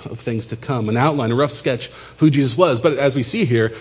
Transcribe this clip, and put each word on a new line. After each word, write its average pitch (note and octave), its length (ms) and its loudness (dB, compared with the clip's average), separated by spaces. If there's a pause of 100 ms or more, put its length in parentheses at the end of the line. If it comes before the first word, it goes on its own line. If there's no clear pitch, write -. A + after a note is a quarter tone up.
of A#2 180 -12
things A2+ 240 -4
to A2+ 80 -8
come, A#2 320 -4
an G#2+ 80 0
outline, C3 340 2
a A#2 60 0
rough C#3 140 2
sketch B2+ 320 -4
of - 360 -18
who D#3 120 6
Jesus C3 280 2
was. D3+ 240 4
But C#3 160 2
as C#3 160 0
we C#3 80 -2
see G#3+ 220 -2
here, A#2 240 2 (120)